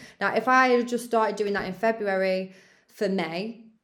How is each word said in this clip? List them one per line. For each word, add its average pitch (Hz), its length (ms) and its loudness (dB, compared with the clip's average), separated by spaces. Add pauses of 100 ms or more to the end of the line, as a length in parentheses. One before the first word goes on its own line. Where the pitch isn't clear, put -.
(180)
Now, 196 160 -2
if 226 140 0
I 254 200 6
had 240 200 2
just 240 160 -4
started 220 320 0
doing 202 180 -2
that 190 120 -2
in 185 80 -6
February 190 800 0 (340)
for 208 220 -4
May, 185 540 -4 (200)